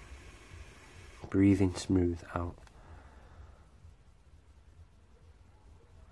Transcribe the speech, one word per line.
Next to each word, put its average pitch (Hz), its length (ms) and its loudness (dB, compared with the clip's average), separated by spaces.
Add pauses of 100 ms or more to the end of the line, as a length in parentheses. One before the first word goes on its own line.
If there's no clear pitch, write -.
(1300)
breathing 98 480 4
smooth 87 440 2 (140)
out. 87 220 -4 (3500)